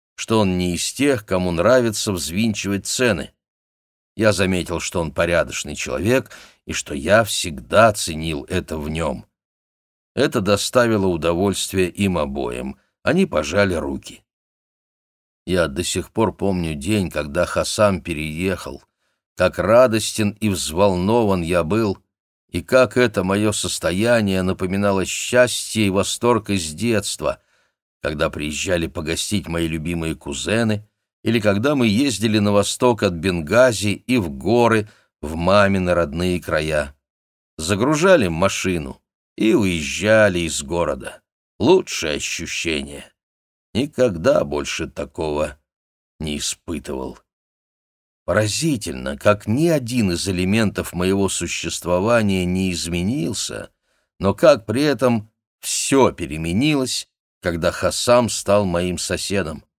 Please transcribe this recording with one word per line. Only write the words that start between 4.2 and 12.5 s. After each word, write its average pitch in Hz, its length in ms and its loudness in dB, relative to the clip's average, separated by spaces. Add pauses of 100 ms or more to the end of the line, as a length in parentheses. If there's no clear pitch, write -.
заметил, 90 480 0
что - 200 -4
он 80 120 -4
порядочный 82 640 -2
человек 127 560 -2 (360)
и - 60 -8
что - 220 -8
я 87 300 2
всегда 101 680 2
ценил 80 520 -6
это 82 320 -6
в 76 120 -6
нём. 78 380 -4 (880)
Это 131 260 0
доставило 110 640 0
удовольствие 90 840 0
им 92 300 0
обоим. 67 600 -6 (240)